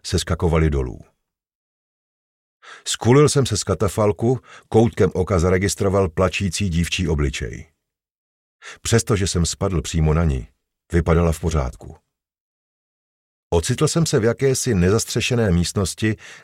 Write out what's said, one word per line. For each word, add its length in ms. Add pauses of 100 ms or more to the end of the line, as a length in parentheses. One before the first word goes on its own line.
seskakovali 640
dolů. 300 (1900)
Skulil 420
jsem 160
se 120
z 60
katafalku, 760 (300)
koutkem 440
oka 260
zaregistroval 680
plačící 600
dívčí 380
obličej. 640 (1080)
Přestože 460
jsem 180
spadl 360
přímo 320
na 100
ní, 240 (440)
vypadala 400
v 80
pořádku. 580 (1500)
Ocitl 380
jsem 180
se 140
v 40
jakési 520
nezastřešené 760
místnosti, 640 (280)